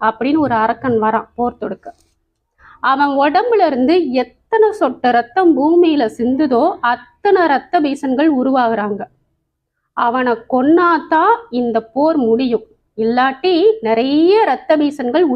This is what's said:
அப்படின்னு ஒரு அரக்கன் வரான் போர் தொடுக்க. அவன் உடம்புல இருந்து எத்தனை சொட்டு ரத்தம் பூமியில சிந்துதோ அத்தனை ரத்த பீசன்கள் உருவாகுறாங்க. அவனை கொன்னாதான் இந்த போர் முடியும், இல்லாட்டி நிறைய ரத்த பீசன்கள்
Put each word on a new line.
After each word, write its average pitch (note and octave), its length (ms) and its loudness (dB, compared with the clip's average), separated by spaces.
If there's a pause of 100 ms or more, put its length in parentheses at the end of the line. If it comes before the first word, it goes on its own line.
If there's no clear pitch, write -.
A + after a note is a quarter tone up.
அப்படின்னு A#3+ 380 -2
ஒரு C4+ 160 0
அரக்கன் A3+ 480 -2
வரான் A3 320 -2
போர் A#3+ 240 -6
தொடுக்க. F#3+ 360 -12 (840)
அவன் C4+ 280 0
உடம்புல E4+ 580 2
இருந்து C#4+ 440 0
எத்தனை G#4 640 0
சொட்டு C4+ 400 -2
ரத்தம் C#4+ 460 2
பூமியில D4+ 600 2
சிந்துதோ C4 640 0
அத்தனை E4 640 0
ரத்த D4+ 340 0
பீசன்கள் C#4 500 0 (120)
உருவாகுறாங்க. A3+ 580 -2 (920)
அவனை B3 420 -2 (160)
கொன்னாதான் E4 840 2 (140)
இந்த A#3 300 -2
போர் D4+ 360 -2
முடியும், A#3 480 0 (320)
இல்லாட்டி C4+ 840 0
நிறைய D4+ 640 2
ரத்த D4+ 320 -2
பீசன்கள் C#4+ 480 -2 (120)